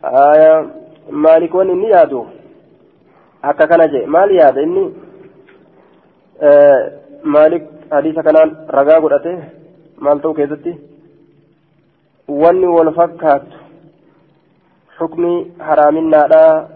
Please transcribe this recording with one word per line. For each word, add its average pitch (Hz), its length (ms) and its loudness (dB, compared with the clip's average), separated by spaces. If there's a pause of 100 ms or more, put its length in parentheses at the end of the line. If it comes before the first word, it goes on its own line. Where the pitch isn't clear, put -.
آية 151 600 2 (440)
مالك 160 460 0
وني 190 340 -2
يادو. 165 360 0 (1200)
Akka 156 180 0
kana 165 200 2
jee, 135 180 -6
maal 180 260 0
yaada 151 300 2
inni? 180 220 -4 (1600)
Eh, 143 380 4 (440)
Maalik 156 400 0 (260)
hadiisa 156 340 -4
kanaan 156 260 2 (180)
ragaa 143 320 0
godhate, 151 340 -4 (640)
maal 143 200 -2
ta'u 156 140 -6
keessatti? 151 380 -8 (1600)
Wanni 170 400 0
wal 165 260 0
fakkaatu, 160 640 -4 (1400)
hukmi 170 600 -6
haraaminnaadhaa 156 1160 2